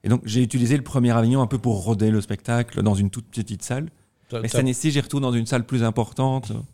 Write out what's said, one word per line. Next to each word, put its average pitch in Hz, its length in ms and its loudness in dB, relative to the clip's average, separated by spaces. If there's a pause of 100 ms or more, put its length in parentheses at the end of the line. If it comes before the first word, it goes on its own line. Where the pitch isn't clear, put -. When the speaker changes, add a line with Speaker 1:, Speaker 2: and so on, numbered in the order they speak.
Speaker 1:
Et 101 40 -2
donc, 120 160 2
j'ai 113 180 0
utilisé 123 340 2
le 135 80 -2
premier 120 260 2
Avignon 117 320 4
un 120 60 2
peu 131 100 -2
pour 110 260 0
roder 110 260 2
le 107 120 4
spectacle 117 600 -4
dans 104 120 4
une 98 160 2
toute 113 160 -12
petite 104 380 -8
salle. 143 260 -6 (380)
Speaker 2:
T'as, 123 100 -8
Speaker 1:
Mais 110 40 -4
Speaker 2:
t'as 113 100 -2
Speaker 1:
cette - 80 2
année-ci, 131 320 0
j'y 139 80 2
retourne 139 240 -2
dans 123 80 0
une 117 140 0
salle 120 200 -2
plus 123 160 0
importante. 117 720 -2 (220)